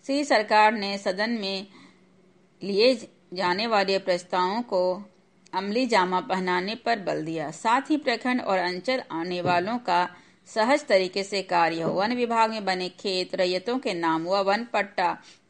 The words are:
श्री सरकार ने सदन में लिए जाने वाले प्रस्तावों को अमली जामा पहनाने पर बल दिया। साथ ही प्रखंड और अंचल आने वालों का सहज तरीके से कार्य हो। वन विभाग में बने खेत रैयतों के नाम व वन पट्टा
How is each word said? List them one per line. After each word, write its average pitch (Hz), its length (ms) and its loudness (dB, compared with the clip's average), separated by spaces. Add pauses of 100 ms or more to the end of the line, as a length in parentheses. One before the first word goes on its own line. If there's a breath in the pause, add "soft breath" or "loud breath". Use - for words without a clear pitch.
श्री 285 180 0
सरकार 214 500 4
ने 202 240 -4
सदन 202 320 -2
में 196 380 -4 (960 loud breath)
लिए 214 440 2 (260)
जाने 180 340 0
वाले 196 320 2
प्रस्तावों 185 640 0
को 185 420 0 (500)
अमली 202 320 0
जामा 185 340 2
पहनाने 185 560 -2
पर 233 240 -2
बल 156 260 -4
दिया। 160 260 -6
साथ 233 300 0
ही 302 160 -2
प्रखंड 247 440 -2
और 190 160 0
अंचल 180 540 -2
आने 180 300 -4
वालों 180 360 0
का 180 320 0 (360 loud breath)
सहज 262 400 0
तरीके 190 380 2
से 196 180 -4
कार्य 170 400 2
हो। 165 100 0
वन 202 220 0
विभाग 226 380 2
में 220 140 -6
बने 180 240 -2
खेत 185 460 -4
रैयतों 185 440 0
के 247 140 -4
नाम 165 300 0
व 185 140 0
वन 202 360 0
पट्टा 190 440 -2 (320 loud breath)